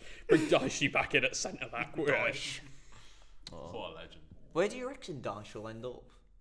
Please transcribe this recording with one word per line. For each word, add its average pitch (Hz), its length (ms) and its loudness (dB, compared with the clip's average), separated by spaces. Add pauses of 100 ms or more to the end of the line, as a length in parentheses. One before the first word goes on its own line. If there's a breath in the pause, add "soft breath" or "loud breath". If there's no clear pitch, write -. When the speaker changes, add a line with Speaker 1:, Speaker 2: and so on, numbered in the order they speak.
(280 loud breath)
Speaker 1:
Bring 156 180 10
Dyche 135 460 4
back 135 220 4
in 131 100 6
at 127 120 2
centre 117 320 -4
back. 120 280 -4
We're 156 120 0
Speaker 2:
Dyche. 117 520 2 (920 loud breath)
Oh. 85 40 -10 (160)
Speaker 3:
What 98 180 -6
a 80 40 -12
legend. 85 280 -14 (300)
Speaker 2:
Where 185 160 4
do 226 80 -8
you 254 120 -6
reckon 180 320 -8
Dyche 104 340 -6
will 110 140 -8
end 113 160 -8
up? 123 180 -8 (380)